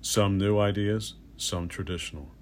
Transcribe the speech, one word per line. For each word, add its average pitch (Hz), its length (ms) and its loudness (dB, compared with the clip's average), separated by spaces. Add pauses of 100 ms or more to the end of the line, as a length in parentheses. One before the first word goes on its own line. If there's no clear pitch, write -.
some 98 360 2
new 101 220 4
ideas, 104 560 0 (220)
some 87 320 -4
traditional. 80 720 -8